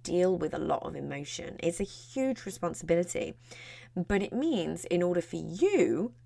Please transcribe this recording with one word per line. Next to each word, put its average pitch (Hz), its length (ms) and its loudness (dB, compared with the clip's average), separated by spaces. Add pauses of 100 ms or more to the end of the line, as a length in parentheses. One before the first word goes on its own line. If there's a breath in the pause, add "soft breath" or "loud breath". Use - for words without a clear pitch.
deal 180 340 4
with 156 160 -2
a 170 60 -2
lot 156 240 0
of - 140 -8
emotion. 143 640 -8
It's 170 200 0
a 202 40 -2
huge - 600 -2
responsibility. 175 920 -2 (720 loud breath)
But 202 160 4
it - 100 -4
means 196 520 0
in 175 180 2
order 175 180 2
for - 160 -4
you 185 760 2 (140)